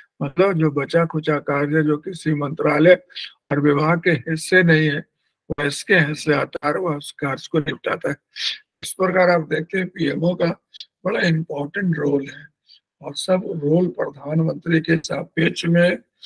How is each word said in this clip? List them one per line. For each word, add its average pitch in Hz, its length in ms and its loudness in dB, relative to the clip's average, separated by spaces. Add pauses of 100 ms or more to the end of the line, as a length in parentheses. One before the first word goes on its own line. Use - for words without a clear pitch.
(220)
मतलब 180 320 2
जो 156 180 2
बचा 143 340 0
खुचा 156 340 -2
कार्य 147 440 0
जो 151 140 0
किसी 160 360 -6
मंत्रालय 147 600 4 (580)
और 143 80 0
विभाग 151 440 2
के 180 80 2
हिस्से 160 520 2
नहीं 156 260 4
है, 147 100 -2 (500)
वो 151 140 -6
इसके 143 320 0
हिस्से 156 380 2
आता 143 340 -2
है, 151 60 0
वह 170 220 -2
उस 147 160 -12
कार्य - 400 -6
को 165 80 2
निपटाता - 500 -6
है। 151 60 -4 (680)
इस - 100 -8
प्रकार 180 360 2
आप 175 120 4
देखते 156 360 -4
हैं 185 100 -4
पीएमओ 165 480 -2
का 170 260 -2 (440)
बड़ा 220 140 -4
important 160 800 -2
role 139 300 -2
है, - 200 -20 (540)
और 143 140 -12
सब 185 480 -2
role 170 240 4
प्रधानमंत्री 160 920 -2
के 165 180 0
सापेक्ष 165 680 -4
में 175 320 4 (280)